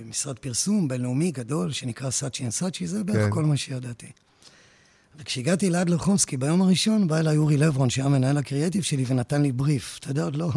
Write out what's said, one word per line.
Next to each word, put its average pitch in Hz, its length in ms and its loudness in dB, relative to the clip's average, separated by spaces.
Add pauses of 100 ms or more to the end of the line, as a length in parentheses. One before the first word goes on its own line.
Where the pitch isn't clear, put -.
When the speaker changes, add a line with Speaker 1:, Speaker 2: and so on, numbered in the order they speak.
Speaker 1:
משרד 120 300 -6
פרסום 170 500 -2
בינלאומי 127 420 -2
גדול 143 420 -4
שנקרא 127 380 -6
סאצ'י - 340 -6
אנד 117 80 -4
סאצ'י, 180 340 -4
זה 196 180 -4
בערך 175 220 2
Speaker 2:
כן. 101 40 2
Speaker 1:
כל 151 140 0
מה 151 120 4
שידעתי. 127 500 -8 (1120)
וכשהגעתי 160 520 -2
לאדלר 170 280 2
חומסקי 160 380 2
ביום 151 260 2
הראשון, 196 460 4
בא 156 100 2
אליי 156 180 2
אורי 151 200 4
לברון, 135 340 2
שהיה 135 180 0
מנהל 139 280 4
הקריאייטיב 147 460 -2
שלי, 135 260 0
ונתן 131 340 2
לי 143 100 2
בריף. 139 480 0
אתה - 100 -10
יודע, 151 140 0
עוד 156 120 -4
לא, 165 200 -2